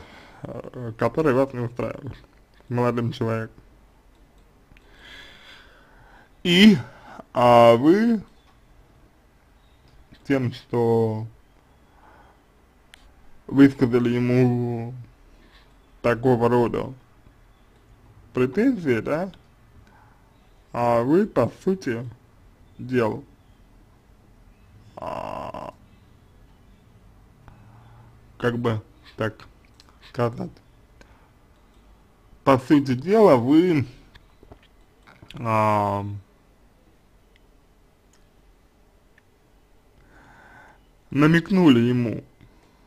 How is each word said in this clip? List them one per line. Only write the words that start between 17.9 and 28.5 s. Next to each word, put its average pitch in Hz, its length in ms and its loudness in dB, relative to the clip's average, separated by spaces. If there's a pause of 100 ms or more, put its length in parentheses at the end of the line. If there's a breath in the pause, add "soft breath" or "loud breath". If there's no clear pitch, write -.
претензии, 165 640 -2
да, 156 320 -6 (1400 soft breath)
а 120 300 0
вы, 160 240 2
по 127 240 -2 (140)
сути 127 420 -6 (680)
дела, 120 460 -4 (1700)
а, - 760 -12 (2750 soft breath)
как 120 220 -4